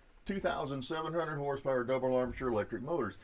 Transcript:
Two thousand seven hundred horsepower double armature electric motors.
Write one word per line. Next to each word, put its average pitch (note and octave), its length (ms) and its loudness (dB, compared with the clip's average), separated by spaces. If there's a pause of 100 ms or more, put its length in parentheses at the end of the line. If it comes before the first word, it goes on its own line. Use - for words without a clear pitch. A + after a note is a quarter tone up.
(260)
Two G3 160 -2
thousand C#3 420 0
seven E3 300 -2
hundred D#3+ 240 0
horsepower C#3 480 0
double B2+ 280 2
armature B2+ 360 2
electric G#2+ 340 0
motors. D3 400 -2